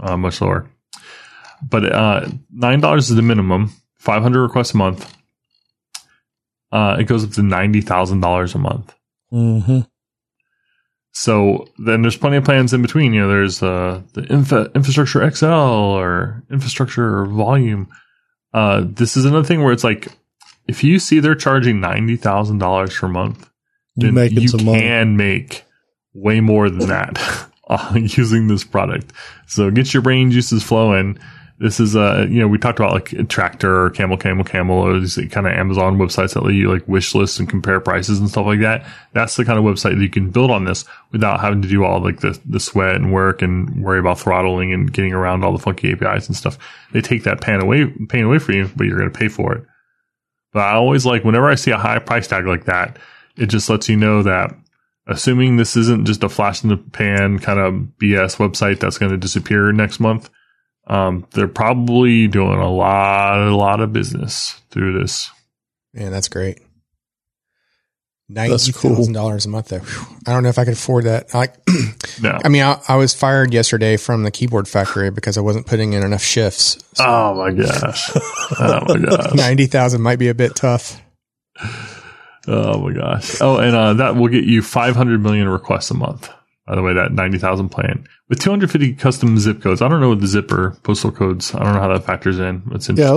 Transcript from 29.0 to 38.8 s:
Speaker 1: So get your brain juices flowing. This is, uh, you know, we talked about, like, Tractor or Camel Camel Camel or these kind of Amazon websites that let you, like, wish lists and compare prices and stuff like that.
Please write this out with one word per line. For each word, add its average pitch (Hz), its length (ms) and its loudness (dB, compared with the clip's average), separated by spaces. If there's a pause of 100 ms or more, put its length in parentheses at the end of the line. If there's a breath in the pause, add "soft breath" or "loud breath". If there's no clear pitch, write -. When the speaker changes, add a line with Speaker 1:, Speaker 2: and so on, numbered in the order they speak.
Speaker 1:
So 101 240 0
get 131 240 0
your 131 80 4
brain 131 300 4
juices 120 320 0
flowing. 98 540 2 (420 loud breath)
This 107 180 -2
is, 107 160 2
uh, 101 340 2
you 113 120 2
know, 107 80 4
we 104 100 2
talked 120 220 0
about, 95 120 2
like, 95 360 -4
Tractor 92 560 0
or 90 60 2
Camel 92 260 -2
Camel 92 280 0
Camel 90 320 -2
or 92 220 2
these 90 160 -4 (160)
kind 98 160 -2
of 90 60 0
Amazon 95 460 0
websites 92 360 0
that - 80 -2
let 98 120 2
you, 98 180 2
like, 87 160 -2
wish 95 260 -2
lists 98 240 0
and 92 100 -4
compare 95 320 -2
prices 95 380 -2
and 101 100 0
stuff 104 160 -2
like 104 160 0
that. 110 240 0 (280 loud breath)